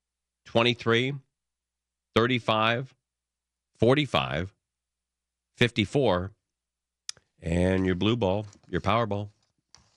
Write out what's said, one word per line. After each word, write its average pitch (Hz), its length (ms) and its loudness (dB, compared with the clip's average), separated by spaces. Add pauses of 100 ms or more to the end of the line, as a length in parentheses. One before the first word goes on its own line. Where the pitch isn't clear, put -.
(460)
twenty-three, 120 720 0 (1000)
thirty-five, 117 800 0 (840)
forty-five, 95 760 0 (1040)
fifty-four, 104 760 0 (1120)
and 90 440 0
your 92 100 0
blue 101 200 0
ball, 104 300 -2 (240)
your 90 120 -4
Powerball, 104 460 -2 (680)